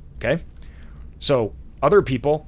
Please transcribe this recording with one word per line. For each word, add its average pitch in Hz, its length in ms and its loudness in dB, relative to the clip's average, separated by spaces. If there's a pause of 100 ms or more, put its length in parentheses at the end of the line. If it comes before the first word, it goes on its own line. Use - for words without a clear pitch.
(180)
okay? 143 260 0 (760)
So 120 340 2 (280)
other 196 200 8
people 139 460 0